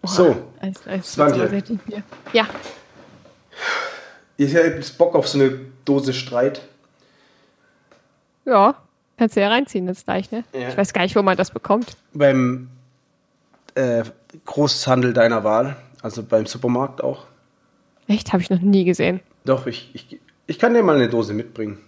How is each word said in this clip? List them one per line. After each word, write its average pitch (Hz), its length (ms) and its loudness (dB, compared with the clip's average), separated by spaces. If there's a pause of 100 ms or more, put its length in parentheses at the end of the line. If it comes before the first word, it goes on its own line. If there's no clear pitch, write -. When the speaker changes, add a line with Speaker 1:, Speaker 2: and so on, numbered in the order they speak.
Speaker 1:
Oha, 190 100 -8
Speaker 2:
So, 160 320 4 (180)
Speaker 1:
alles, 196 260 -10
alles 190 260 -8
Speaker 2:
Svante. 190 260 2
Speaker 1:
so 226 80 0
sehr 202 160 -2
tief 220 240 -6
hier. 208 160 -10 (300)
Ja. 220 140 2 (1900)
Speaker 2:
Ich 143 160 0
hätte 165 220 4
jetzt - 220 -12
Bock 175 180 4
auf 143 120 2
so 143 120 -2
eine 131 200 2 (260)
Dose 139 280 0
Streit. 123 480 -2 (1800)
Speaker 1:
Ja, 233 300 4 (420)
kannst 226 180 0
du 202 60 2
ja 202 80 2
reinziehen 226 380 -2
jetzt 185 180 -10
gleich, 190 260 -4
ne? 226 120 -8 (100)
Speaker 2:
Ja. 127 160 -6
Speaker 1:
Ich - 80 -6
weiß 202 160 -2
gar 190 80 -2
nicht, 180 140 -2
wo 208 60 4
man 190 140 2
das - 160 -2
bekommt. - 460 -4 (160)
Speaker 2:
Beim, 131 560 2 (1040)
äh, 120 280 0 (420)
Großhandel 127 680 0
deiner 117 300 4
Wahl, 120 320 0 (260)
also 110 220 -10
beim 110 220 0
Supermarkt 123 580 -2
auch. - 220 -6 (840)
Speaker 1:
Echt? 208 240 -2
Hab 185 80 2
ich 175 100 -4
noch 180 120 0
nie 196 240 4
gesehen. 180 340 0 (260)
Speaker 2:
Doch, 131 220 0
ich, - 260 -12
ich, - 260 -20 (280)
ich 156 120 -6
kann 240 140 4
dir 226 100 4
mal 160 120 4
eine 123 140 4
Dose 110 240 -2
mitbringen. 107 440 -8 (100)